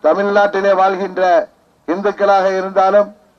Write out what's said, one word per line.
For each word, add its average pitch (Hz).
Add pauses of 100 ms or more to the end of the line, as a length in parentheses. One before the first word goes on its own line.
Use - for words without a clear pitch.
தமிழ்நாட்டிலே 202
வாழ்கின்ற 185 (640)
இந்துக்களாக 196 (100)
இருந்தாலும், 190 (300)